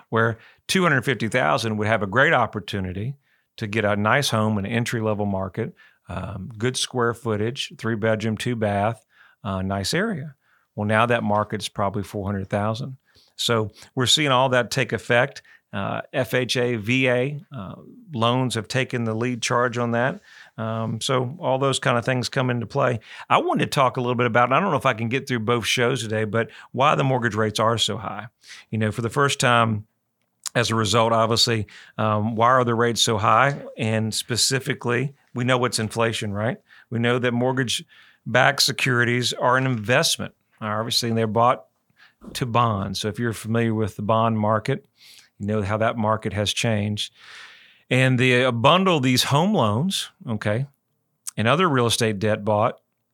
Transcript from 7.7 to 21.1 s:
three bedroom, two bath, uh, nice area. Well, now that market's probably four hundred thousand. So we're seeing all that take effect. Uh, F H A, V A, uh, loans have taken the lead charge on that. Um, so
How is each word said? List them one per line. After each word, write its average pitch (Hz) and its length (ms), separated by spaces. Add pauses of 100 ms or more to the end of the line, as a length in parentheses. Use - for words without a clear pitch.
three 113 180
bedroom, 110 420
two 123 180
bath, 107 500 (380)
uh, 98 180
nice 98 320
area. 165 420 (400)
Well, - 120
now 110 180
that 117 180
market's 104 460
probably 101 340
four 101 220
hundred 98 240
thousand. 113 480 (380)
So 110 360 (240)
we're 127 100
seeing 147 260
all 131 180
that 123 220
take 123 220
effect. 120 480 (320)
Uh, 110 280 (120)
F 131 200
H 127 220
A, 123 200
V 123 340
A, 135 440
uh, 98 220 (380)
loans 120 420
have 110 120
taken 127 360
the 110 100
lead 117 280
charge 123 360
on 120 140
that. 127 300 (360)
Um, 113 440
so 127 360